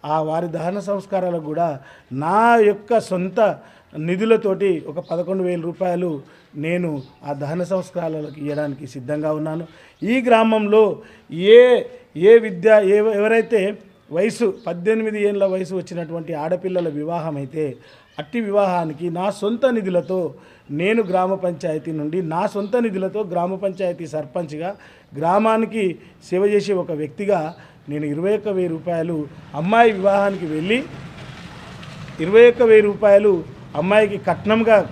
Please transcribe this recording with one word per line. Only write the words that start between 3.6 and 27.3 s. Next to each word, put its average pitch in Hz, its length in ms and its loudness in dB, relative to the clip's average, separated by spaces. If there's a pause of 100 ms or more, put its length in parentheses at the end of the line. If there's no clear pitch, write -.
నిధులతోటి 202 600 0 (220)
ఒక 147 80 -8 (100)
పదకొండు 180 380 -4
వేల 180 220 -4
రూపాయలు 175 420 -4 (540)
నేను 175 260 -2 (380)
ఆ 147 120 -6
దహన 160 220 -6 (100)
సంస్కారాలకు 160 720 -6
ఇవ్వడానికి 147 420 -6 (100)
సిద్ధంగా 147 440 -6
ఉన్నాను. 160 260 -6 (480)
ఈ 254 40 2 (100)
గ్రామంలో 220 560 4 (720)
ఏ, 240 60 12 (680)
ఏ 226 40 10 (120)
విద్య-, 214 380 4 (120)
ఏ, 208 40 4 (220)
ఎవరైతే 220 420 2 (540)
వయసు 220 300 0 (200)
పద్దెనిమిది 214 540 -2 (100)
ఏళ్ళ 196 240 0
వయసు 190 260 -6
వచ్చినటువంటి 170 600 -10
ఆడపిల్లల 175 480 -2 (100)
వివాహం 156 420 -6
అయితే, 156 220 -6 (560)
అట్టి 185 180 -8 (100)
వివాహానికి 175 600 -2 (100)
నా 185 80 -4 (140)
సొంత 233 260 -2 (120)
నిధులతో, 185 420 -2 (600)
నేను 220 300 2
గ్రామ 185 220 0 (140)
పంచాయతీ 160 440 -6 (100)
నుండి 156 200 -4 (140)
నా 180 80 -2 (120)
సొంత 202 220 -4 (100)
నిధులతో 190 360 -4 (100)
గ్రామ 180 220 -2 (100)
పంచాయతీ 180 500 -4
సర్పంచ్గా 156 560 -8 (480)
గ్రామానికి 220 680 0 (460)
సేవ 180 120 0 (120)
చేసే 202 180 0 (120)
ఒక 175 80 -6 (100)
వ్యక్తిగా 190 380 -2 (500)